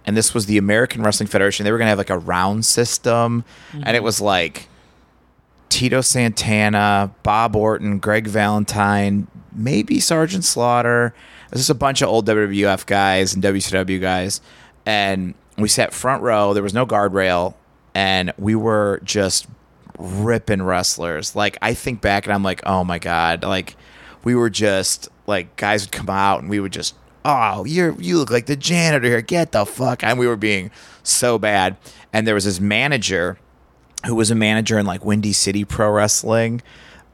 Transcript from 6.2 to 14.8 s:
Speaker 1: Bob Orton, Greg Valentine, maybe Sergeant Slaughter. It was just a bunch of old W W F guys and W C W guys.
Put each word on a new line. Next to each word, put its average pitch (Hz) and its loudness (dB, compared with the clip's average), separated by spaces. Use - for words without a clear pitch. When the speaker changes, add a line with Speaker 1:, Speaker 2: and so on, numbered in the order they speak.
Speaker 1:
Bob 110 2
Orton, 104 0
Greg 110 0
Valentine, 101 0
maybe 147 -2
Sergeant 170 0
Slaughter. 120 2
It - -16
was 127 -4
just 135 0
a 147 4
bunch 135 0
of 117 0
old 107 2
W 107 4
W 101 2
F 95 0
guys 95 2
and 95 -2
W 98 2
C - -6
W 95 0
guys. 92 -2